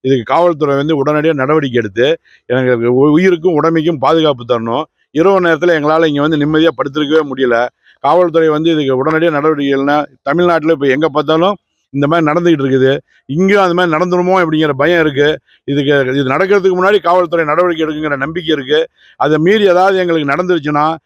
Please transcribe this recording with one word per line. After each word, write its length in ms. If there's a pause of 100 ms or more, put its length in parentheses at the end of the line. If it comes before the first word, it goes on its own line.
இதுக்கு 240
காவல்துறை 520
வந்து 280
உடனடியா 280
நடவடிக்கை 500
எடுத்து, 360 (280)
எனக்கு 480
உ-, 160
உயிருக்கும் 520
உடைமைக்கும் 360
பாதுகாப்பு 500
தரணும். 340 (280)
இரவு 300
நேரத்துல 320
எங்களால 340
இங்க 140
வந்து 160
நிம்மதியா 320
படுத்திருக்கவே 520 (140)
முடியல. 340 (320)
காவல்துறை 480
வந்து 220
இதுக்கு 340
உடனடியா 260
நடவடிக்கை 500
இல்லைன்னா, 260 (160)
தமிழ்நாட்டுல 500
இப்ப 140
எங்க 220
பார்த்தாலும் 480 (340)
இந்த 160
மாதிரி 240
நடந்துகிட்டு 280
இருக்குது. 400 (280)
இங்கேயும் 360
அந்த 120
மாதிரி 220
நடந்துருமோ 500
அப்படிங்கிற 240
பயம் 300
இருக்கு. 380 (260)
இதுக்கு, 360
இது 240
நடக்கிறதுக்கு 600
முன்னாடி 160
காவல்துறை 440
நடவடிக்கை 420
எடுக்குங்கிற 300
நம்பிக்கை 400
இருக்கு. 320 (280)
அதை 220
மீறி 260
ஏதாவது 340
எங்களுக்கு 340
நடந்துருச்சுன்னா 640 (120)